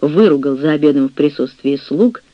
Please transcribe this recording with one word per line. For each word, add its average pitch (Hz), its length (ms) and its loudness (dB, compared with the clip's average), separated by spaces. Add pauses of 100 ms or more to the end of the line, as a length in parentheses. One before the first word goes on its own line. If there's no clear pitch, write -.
выругал 147 560 2
за 151 180 -2
обедом 143 340 2
в 135 40 -8
присутствии 143 640 -4
слуг, 190 480 -2 (120)